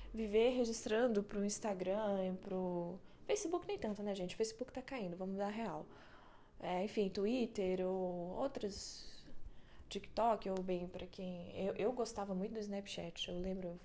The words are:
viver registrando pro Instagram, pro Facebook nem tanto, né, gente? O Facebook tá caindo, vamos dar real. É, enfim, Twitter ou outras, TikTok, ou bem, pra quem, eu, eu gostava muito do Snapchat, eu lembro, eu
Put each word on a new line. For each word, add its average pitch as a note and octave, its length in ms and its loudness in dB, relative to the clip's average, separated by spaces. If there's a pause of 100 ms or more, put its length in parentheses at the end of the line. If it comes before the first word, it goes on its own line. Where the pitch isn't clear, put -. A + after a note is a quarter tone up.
(120)
viver A3 380 6
registrando A3+ 720 4
pro G3+ 220 0
Instagram, G3 960 2
pro F3+ 560 0 (280)
Facebook F4 400 2
nem G4+ 120 -2
tanto, G#3 240 -2
né, G3+ 120 0
gente? F3+ 200 -2
O - 40 -8
Facebook A3 340 -2
tá B3+ 100 -6
caindo, G3 340 -4
vamos F#3+ 200 -2
dar G3+ 120 2
real. G#3 380 -2 (760)
É, F3+ 240 2
enfim, G#3 240 2
Twitter G3 760 2
ou F#3 540 0
outras, - 840 -4 (640)
TikTok, G#3+ 600 2
ou F#3+ 140 2
bem, F3+ 240 0
pra F#3 200 -8
quem, F3+ 500 -8
eu, F#3+ 180 0
eu G#3 180 4
gostava G#3 420 -2
muito G3+ 180 0
do A3+ 80 -4
Snapchat, G3 680 -4
eu F3+ 120 -2
lembro, F#3 280 0
eu F3 160 -6